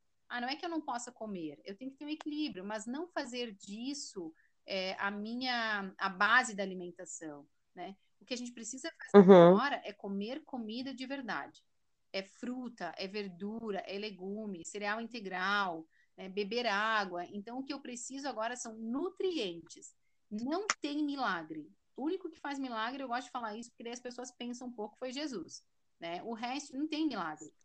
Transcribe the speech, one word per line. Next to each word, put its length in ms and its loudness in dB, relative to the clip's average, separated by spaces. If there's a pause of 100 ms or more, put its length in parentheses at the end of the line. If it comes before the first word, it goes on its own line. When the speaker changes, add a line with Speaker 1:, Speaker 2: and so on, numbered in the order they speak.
(260)
Speaker 1:
ah, 140 -6
não 80 -4
é 80 -2
que 80 -8
eu 60 -2
não 100 -2
possa 320 -6
comer, 500 -8
eu 140 -12
tenho 140 -10
que 80 -20
ter 80 -10
um 20 -8
equilíbrio, 560 -4
mas 220 -6
não 220 -4
fazer 480 -6
disso, 760 -8 (320)
é, 300 -4
a 160 -2
minha, 880 -4
a 100 -2
base 460 4
da 80 -2
alimentação, 840 -8 (280)
né? 200 -10 (240)
O 60 -20
que 80 -8
a 60 -4
gente 140 -8
precisa 380 -10 (220)
fazer 180 12
Speaker 2:
Uhum. 180 12
Speaker 1:
agora 360 6
é 80 -6
comer 540 -6
comida 480 -6
de 120 -8
verdade. 560 -6 (480)
É 120 -4
fruta, 720 -8
é 100 -6
verdura, 720 -6
é 180 -8
legume, 640 -8
cereal 340 -4
integral, 880 -2 (300)
né? 100 -12
Beber 400 -2
água. 600 0
Então, 320 -10
o 40 -6
que 100 -8
eu 80 -6
preciso 460 -10
agora 300 -2
são 220 -10
nutrientes. 1160 -4 (360)
Não 360 -2 (140)
tem 240 -2
milagre. 640 -2 (240)
O 100 -6
único 260 -2
que 100 -20
faz 180 -6
milagre, 440 -4
eu 60 -6
gosto 180 -2
de 40 -18
falar 260 -6
isso, 140 -12
porque 140 -18
daí 80 -6
as 80 -10
pessoas 300 -10
pensam 380 -10
um 40 -10
pouco, 240 -8
foi 160 -6
Jesus, 500 -6 (380)
né? 220 -6
O 100 -6
resto 460 -6
não 100 -2
tem 180 0
milagre, 460 -4 (120)